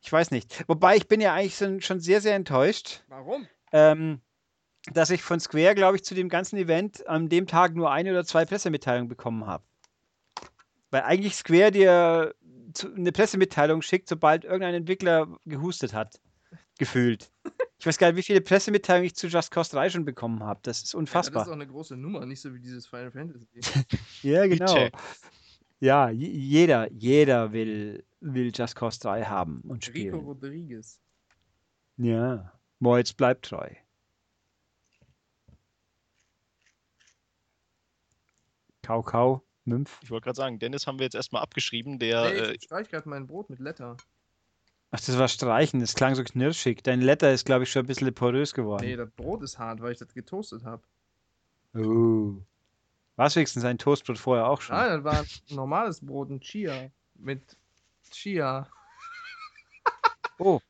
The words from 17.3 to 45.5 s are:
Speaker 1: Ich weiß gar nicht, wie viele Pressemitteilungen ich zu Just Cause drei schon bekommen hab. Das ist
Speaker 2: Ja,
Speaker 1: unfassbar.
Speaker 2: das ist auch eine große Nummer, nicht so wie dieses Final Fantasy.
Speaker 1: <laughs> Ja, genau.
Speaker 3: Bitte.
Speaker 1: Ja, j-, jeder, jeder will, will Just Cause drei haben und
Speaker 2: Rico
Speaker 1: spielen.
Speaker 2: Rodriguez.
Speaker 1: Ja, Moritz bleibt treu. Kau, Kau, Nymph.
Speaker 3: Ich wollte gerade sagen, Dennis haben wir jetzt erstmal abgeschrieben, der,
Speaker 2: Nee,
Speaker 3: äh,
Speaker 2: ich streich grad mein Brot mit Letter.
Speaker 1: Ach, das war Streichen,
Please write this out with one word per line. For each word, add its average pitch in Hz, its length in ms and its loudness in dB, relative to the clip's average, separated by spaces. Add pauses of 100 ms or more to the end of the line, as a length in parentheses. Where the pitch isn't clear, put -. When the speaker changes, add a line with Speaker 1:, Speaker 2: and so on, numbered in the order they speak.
Speaker 1:
Ich - 60 -8
weiß 160 120 0
gar 180 100 6
nicht, 170 100 4
wie 185 60 -4
viele 196 180 4
Pressemitteilungen 190 680 2
ich - 80 -6
zu - 120 -8
Just 165 240 0
Cause 170 200 -2
drei 151 180 0
schon 175 140 -4
bekommen 117 400 -6
hab. 104 200 -8
Das 120 200 -8
ist - 100 -10
Speaker 2:
Ja, 170 60 -8
Speaker 1:
unfassbar. 156 440 -2
Speaker 2:
das 185 40 -6
ist 175 40 -12
auch 156 40 -10
eine 147 120 -14
große 139 280 -16
Nummer, 147 300 -10
nicht 135 160 -12
so 135 120 -14
wie 123 60 -18
dieses 123 260 -18
Final 123 260 -14
Fantasy. 127 340 -16 (420)
Speaker 1:
<laughs> - 360 -8
Ja, 160 220 4
genau. 185 280 2
Speaker 3:
Bitte. 135 180 4 (880)
Speaker 1:
Ja, 135 300 6
j-, 123 240 -6
jeder, 139 580 4
jeder 123 600 4
will, 107 520 -6 (160)
will 127 320 -4
Just 117 240 -6
Cause 117 240 -6
drei 110 260 -4
haben 87 360 -6
und - 280 -12
Speaker 2:
Rico - 100 -18
Speaker 1:
spielen. 190 220 -6
Speaker 2:
Rodriguez. 139 760 -16 (1000)
Speaker 1:
Ja, 117 540 -2 (280)
Moritz 120 340 4
bleibt 131 320 0
treu. - 240 -12 (4000)
Kau, 113 220 -4
Kau, 127 400 2 (220)
Nymph. 123 360 -4
Speaker 3:
Ich 120 100 -20
wollte 113 140 -8
gerade 123 120 -6
sagen, 131 220 -6
Dennis 127 280 -6
haben 135 100 -8
wir 135 80 -2
jetzt 123 100 -8
erstmal 123 280 -6
abgeschrieben, 123 560 -8
der, 117 320 0
Speaker 2:
Nee, - 80 -4
Speaker 3:
äh, 110 160 -4
Speaker 2:
ich - 80 -18
streich 196 260 -10
grad 156 160 -12
mein 139 220 -14
Brot 185 220 -16
mit 127 100 -18
Letter. 127 380 -14 (920)
Speaker 1:
Ach, 117 100 -8
das 127 180 -2
war 131 80 4
Streichen, 123 540 0